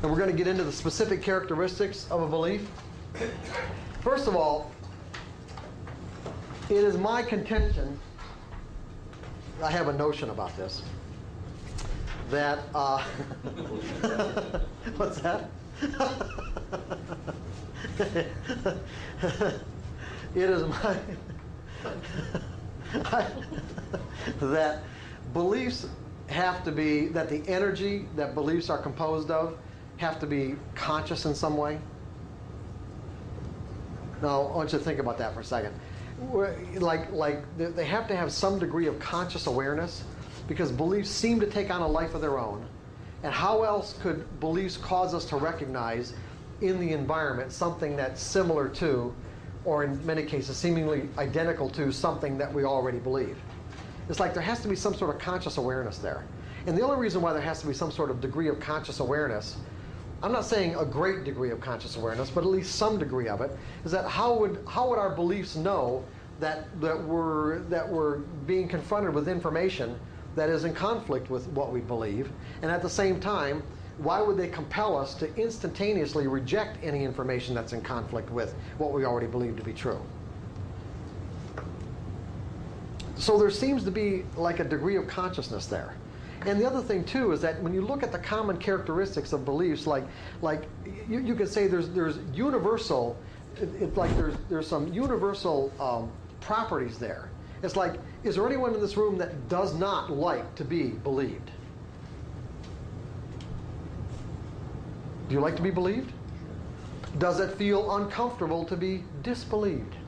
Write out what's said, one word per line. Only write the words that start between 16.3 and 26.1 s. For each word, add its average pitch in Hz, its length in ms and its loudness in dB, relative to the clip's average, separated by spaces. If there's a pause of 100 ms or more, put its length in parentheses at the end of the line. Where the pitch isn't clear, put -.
<laughs> - 40 -6 (720)
It 185 160 6
is 170 140 4
my, 190 320 2 (2000)
<laughs> - 320 2 (1160)
that 156 420 4 (500)
beliefs 226 540 2 (400)